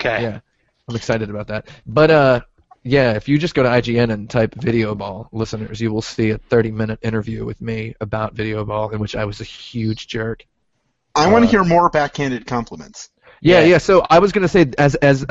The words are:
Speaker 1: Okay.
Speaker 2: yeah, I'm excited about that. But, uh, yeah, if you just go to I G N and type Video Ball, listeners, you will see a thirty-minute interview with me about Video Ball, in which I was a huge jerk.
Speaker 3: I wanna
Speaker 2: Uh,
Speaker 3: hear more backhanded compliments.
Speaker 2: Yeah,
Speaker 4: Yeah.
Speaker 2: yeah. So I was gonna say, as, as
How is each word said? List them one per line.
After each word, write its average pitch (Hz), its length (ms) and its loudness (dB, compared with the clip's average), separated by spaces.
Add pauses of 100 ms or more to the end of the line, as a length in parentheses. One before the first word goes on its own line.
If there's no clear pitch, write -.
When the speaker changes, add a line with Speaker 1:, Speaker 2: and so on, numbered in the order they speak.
Speaker 1:
Okay. 113 220 -2
Speaker 2:
yeah, 107 180 -8 (480)
I'm 117 80 -8
excited 110 340 -4
about 104 180 -10
that. 107 200 -10 (180)
But, 151 240 4
uh, 135 300 4 (460)
yeah, 127 260 2
if 107 160 -4
you 147 100 2
just 160 160 -2
go 139 80 2
to 127 80 2
I 120 100 2
G 117 180 -2
N 120 120 0
and 107 180 -6
type 113 260 0
Video 113 400 -2
Ball, 101 380 -10
listeners, 110 480 -8
you 113 120 -2
will 107 100 -4
see 110 280 -2
a 110 80 -4
thirty-minute 110 640 -2
interview 110 440 -6
with 104 160 -12
me 113 380 -10
about 110 340 -6
Video 107 300 -6
Ball, 107 260 -6
in 107 80 -8
which 107 180 -6
I 107 80 -4
was 101 160 -10
a 110 40 -12
huge - 640 -8
jerk. 113 380 -8 (680)
Speaker 3:
I 151 180 4
wanna 233 140 6
Speaker 2:
Uh, - 20 2
Speaker 3:
hear 208 160 4
more 175 240 4
backhanded 143 580 -2
compliments. - 600 -10 (320)
Speaker 2:
Yeah, 175 200 6
Speaker 4:
Yeah. 160 60 6
Speaker 2:
yeah. 175 120 6
So 185 320 4
I 165 80 8
was 190 140 2
gonna 185 160 0
say, 165 280 4
as, 143 200 2
as 139 340 2